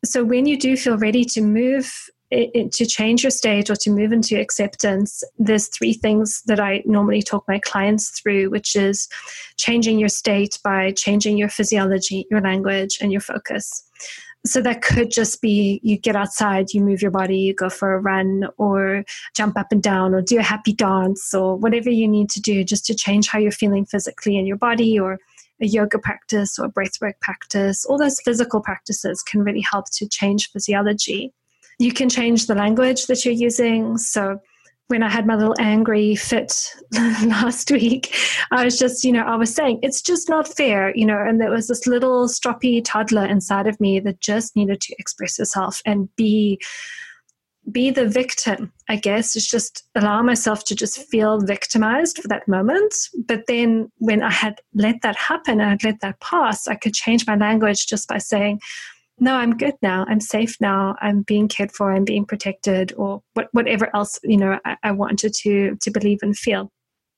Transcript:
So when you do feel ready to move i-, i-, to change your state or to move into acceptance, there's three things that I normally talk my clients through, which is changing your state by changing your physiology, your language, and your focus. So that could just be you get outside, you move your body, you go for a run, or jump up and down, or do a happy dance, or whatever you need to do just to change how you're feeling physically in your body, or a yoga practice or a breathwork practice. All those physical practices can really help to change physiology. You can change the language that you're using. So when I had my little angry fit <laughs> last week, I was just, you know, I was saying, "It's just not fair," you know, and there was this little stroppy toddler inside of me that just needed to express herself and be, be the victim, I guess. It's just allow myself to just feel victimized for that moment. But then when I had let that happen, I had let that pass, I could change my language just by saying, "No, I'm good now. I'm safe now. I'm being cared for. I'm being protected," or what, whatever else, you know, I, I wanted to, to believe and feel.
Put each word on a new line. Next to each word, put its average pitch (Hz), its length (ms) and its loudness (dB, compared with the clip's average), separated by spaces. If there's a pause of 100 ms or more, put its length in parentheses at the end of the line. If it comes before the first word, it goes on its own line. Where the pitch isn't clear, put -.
So 247 180 0
when 247 220 2
you 294 120 2
do 262 200 2
feel 240 200 0
ready 220 280 2
to 233 160 -2
move 247 680 0 (240)
i-, 233 220 0
i-, 233 160 0
to - 140 0
change 226 380 2
your 262 80 2
state 208 380 0
or 208 60 2
to 208 160 -2
move 208 200 2
into 220 280 2
acceptance, 202 840 -2 (140)
there's 214 300 2
three 226 260 -2
things 214 540 0
that 214 120 2
I 202 260 0
normally 208 360 2
talk 202 260 -4
my 196 120 0
clients 208 500 0
through, 196 400 0
which 202 260 -4
is 196 320 0 (500)
changing 226 420 2
your 208 100 2
state 202 540 0
by 196 300 0
changing 208 440 2
your 208 120 2
physiology, 196 840 0
your 214 100 2
language, 196 600 0
and 202 100 2
your 202 100 0
focus. - 640 -8 (600)
So - 180 0
that 233 200 -2
could 233 300 2
just 220 300 0
be 202 420 2
you 208 140 2
get 208 180 0
outside, 196 580 0
you 202 80 2
move 196 200 2
your 202 100 0
body, 190 260 0
you 190 160 0
go 190 160 -2
for 190 240 -2
a 190 60 0
run, 190 480 0 (100)
or 196 460 0 (320)
jump 214 200 0
up 202 160 -2
and 208 120 2
down, 190 320 2
or 190 60 2
do 233 180 2
a - 20 2
happy 208 320 0
dance, 190 600 0
or 185 220 2
whatever 226 360 0
you 226 160 2
need 208 240 2
to 202 100 -6
do 196 220 0
just 190 220 -2
to - 100 0
change 208 320 2
how 214 100 -2
you're 208 140 2
feeling 202 340 0
physically - 520 -2
in 190 100 0
your 202 100 -2
body, 226 420 2
or 190 200 -2 (420)
a 220 60 0
yoga 208 320 2
practice - 580 -4
or 185 80 -4
a 202 60 -4
breathwork 202 500 -4
practice. 196 640 -2
All 277 140 0
those 277 220 2
physical 233 400 0
practices - 600 -6
can 208 220 0
really 208 180 0
help 196 300 -2
to - 160 -6
change 202 420 -2
physiology. 208 840 -2 (440)
You 240 160 2
can 254 160 2
change 233 380 2
the 220 80 2
language 233 520 2
that 254 180 0
you're 240 80 2
using. 226 640 2
So 196 420 -2 (480)
when 233 140 0
I 220 80 2
had 220 160 0
my 220 100 4
little 214 220 2
angry 214 580 2
fit - 640 -4
<laughs> - 100 -16
last 226 800 0
week, 240 440 2 (360)
I 247 140 2
was 247 120 2
just, 247 260 0
you 254 80 4
know, 233 120 2
I 226 120 -2
was 226 200 0
saying, 262 260 0
"It's 269 200 -2
just 339 280 0
not 311 180 0
fair," 208 480 0
you 220 100 2
know, 214 120 4
and 226 220 2
there 220 100 2
was 226 200 -2
this 240 180 -2
little 247 400 2
stroppy 240 560 0
toddler 214 420 0
inside 196 420 0
of 214 120 -2
me 196 220 4
that 196 180 -4
just 220 360 -2
needed 202 260 0
to - 180 -10
express - 380 -8
herself 190 480 -4
and 202 320 0
be, 208 420 2 (1120)
be 254 180 0
the 262 180 2
victim, 220 640 -2 (160)
I 214 80 -2
guess. 208 380 0
It's 214 140 -4
just - 340 -4 (120)
allow 208 260 2
myself 233 440 0
to 202 100 -4
just 214 340 -6
feel 214 300 2
victimized 220 800 0
for - 80 -12
that 208 200 -4
moment. 254 460 2 (320)
But 226 220 -4
then 233 500 0
when 220 240 2
I 220 100 -2
had 214 280 -2 (160)
let 214 260 2
that 214 140 -2
happen, 311 460 0
I 208 80 2
had 202 160 0
let 214 160 -2
that 196 180 -6
pass, 247 480 0
I 208 80 -4
could 208 180 -2
change 233 320 2
my 208 120 0
language 208 500 2
just - 220 -6
by - 80 -4
saying, 208 420 -2 (640)
"No, 262 120 2
I'm 233 200 2
good 269 280 -2
now. 185 260 0
I'm 214 100 2
safe 220 400 -2
now. 196 400 0
I'm 208 220 0
being 208 260 2
cared 202 240 -4
for. 202 200 0
I'm 196 120 2
being 208 220 0
protected," 196 720 -2
or 202 240 -6 (140)
what, 220 160 -4
whatever 233 440 0
else, 208 280 -4
you 220 140 4
know, 196 280 2
I, - 160 -6
I 214 100 -2
wanted 202 420 -2 (100)
to, 202 360 0
to 214 120 -6
believe 208 320 0
and 208 120 0
feel. 202 360 -4 (460)